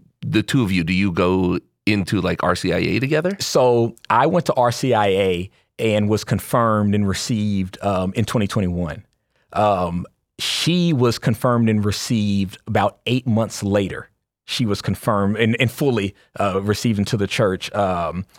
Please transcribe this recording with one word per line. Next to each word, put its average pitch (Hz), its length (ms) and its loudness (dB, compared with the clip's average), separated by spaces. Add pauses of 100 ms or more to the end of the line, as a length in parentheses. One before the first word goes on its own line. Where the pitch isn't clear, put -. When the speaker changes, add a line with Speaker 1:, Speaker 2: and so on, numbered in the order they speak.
(220)
Speaker 1:
the - 200 0
two 135 220 0
of 95 80 0
you, 87 140 0
do 87 80 0
you 95 180 2
go 90 480 2 (260)
into, 101 360 0
like, 87 200 -2
R 90 140 0
C 90 160 -2
I 85 60 0
A 90 220 0
together? 151 420 -2
Speaker 2:
So 120 540 2 (140)
I 117 160 4
went 170 200 0
to - 80 0
R 123 180 2
C 127 220 0
I 107 140 4
A 95 420 0 (300)
and 107 300 2
was 107 140 0
confirmed 107 720 0
and 104 100 2
received, 98 800 -2
um, 95 320 -2
in 120 80 0
twenty 104 240 -2
twenty-one. 87 580 -4 (460)
Um, 90 540 0 (320)
she 170 560 0
was 123 260 2
confirmed 120 480 2
and 107 160 2
received 101 760 -2 (100)
about 104 380 0
eight 127 220 0
months 110 360 0
later. 98 460 -2 (360)
She - 200 -2
was 101 160 0
confirmed 101 560 0
and, 113 220 2
and 131 100 2
fully, 117 460 -2 (240)
uh, 95 240 2
received 104 340 0
into 104 200 -2
the 101 100 0
church. 95 460 -2
Um, 90 520 -2 (140)